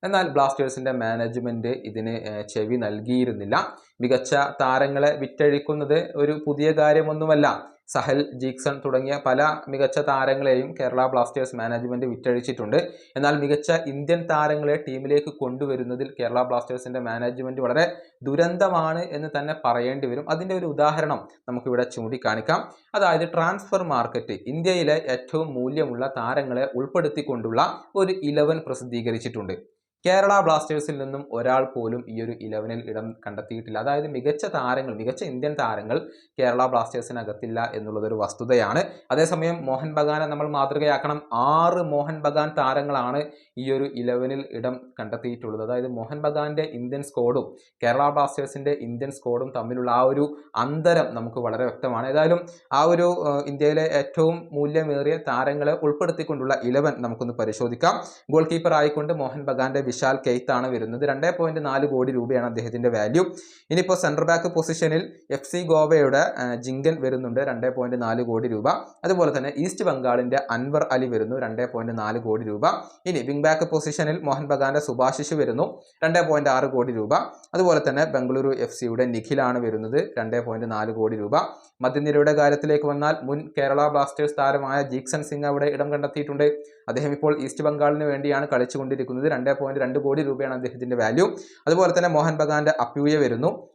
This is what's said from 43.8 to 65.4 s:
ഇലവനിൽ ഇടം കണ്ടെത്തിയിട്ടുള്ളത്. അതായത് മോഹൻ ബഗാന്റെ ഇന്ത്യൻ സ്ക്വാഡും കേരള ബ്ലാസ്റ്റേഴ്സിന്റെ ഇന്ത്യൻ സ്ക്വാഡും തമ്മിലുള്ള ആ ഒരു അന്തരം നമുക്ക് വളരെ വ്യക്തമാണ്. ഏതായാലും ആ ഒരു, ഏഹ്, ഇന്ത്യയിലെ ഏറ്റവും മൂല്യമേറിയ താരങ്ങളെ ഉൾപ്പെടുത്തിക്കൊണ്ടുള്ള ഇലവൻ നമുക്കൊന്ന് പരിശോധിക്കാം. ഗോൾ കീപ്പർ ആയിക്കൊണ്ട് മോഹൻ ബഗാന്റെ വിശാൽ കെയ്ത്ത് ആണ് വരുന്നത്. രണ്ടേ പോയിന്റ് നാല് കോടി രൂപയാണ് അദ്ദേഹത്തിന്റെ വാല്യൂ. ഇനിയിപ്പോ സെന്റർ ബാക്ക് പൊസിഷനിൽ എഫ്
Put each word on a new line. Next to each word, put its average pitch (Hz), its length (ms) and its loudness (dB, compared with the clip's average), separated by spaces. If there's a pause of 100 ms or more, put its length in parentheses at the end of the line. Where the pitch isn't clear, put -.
ഇലവനിൽ 127 420 -2 (140)
ഇടം 127 180 -4 (240)
കണ്ടെത്തിയിട്ടുള്ളത്. 117 640 -6
അതായത് 123 300 -4
മോഹൻ 117 300 -8
ബഗാന്റെ 151 360 -2 (180)
ഇന്ത്യൻ 127 300 -6
സ്ക്വാഡും 120 360 0 (360)
കേരള 131 340 4
ബ്ലാസ്റ്റേഴ്സിന്റെ 139 580 0 (140)
ഇന്ത്യൻ 120 300 -6
സ്ക്വാഡും 127 380 -4
തമ്മിലുള്ള 123 340 -2 (100)
ആ - 20 6 (100)
ഒരു 143 140 2 (380)
അന്തരം 156 440 2 (100)
നമുക്ക് 117 280 -6
വളരെ 113 220 0
വ്യക്തമാണ്. 120 440 -4
ഏതായാലും 160 300 4 (300)
ആ 135 100 6 (100)
ഒരു, 175 160 4 (200)
ഏഹ്, 143 140 0 (100)
ഇന്ത്യയിലെ 151 340 2 (160)
ഏറ്റവും 165 340 0 (220)
മൂല്യമേറിയ 147 580 0 (160)
താരങ്ങളെ 143 440 0 (100)
ഉൾപ്പെടുത്തിക്കൊണ്ടുള്ള 147 680 0 (160)
ഇലവൻ 143 240 2 (120)
നമുക്കൊന്ന് 117 360 -6
പരിശോധിക്കാം. 120 540 0 (380)
ഗോൾ 160 180 6
കീപ്പർ 165 300 2
ആയിക്കൊണ്ട് 147 300 0 (120)
മോഹൻ 135 260 -8
ബഗാന്റെ 131 320 0 (120)
വിശാൽ 135 220 2 (100)
കെയ്ത്ത് 123 280 0
ആണ് 127 180 0
വരുന്നത്. 113 380 -4
രണ്ടേ 139 180 0 (100)
പോയിന്റ് 160 280 -2
നാല് 135 240 0
കോടി 131 260 2
രൂപയാണ് 120 340 0
അദ്ദേഹത്തിന്റെ 117 440 -2
വാല്യൂ. 110 280 2 (500)
ഇനിയിപ്പോ 180 300 2
സെന്റർ 160 280 2
ബാക്ക് 165 240 2
പൊസിഷനിൽ 165 480 0 (340)
എഫ് - 140 -8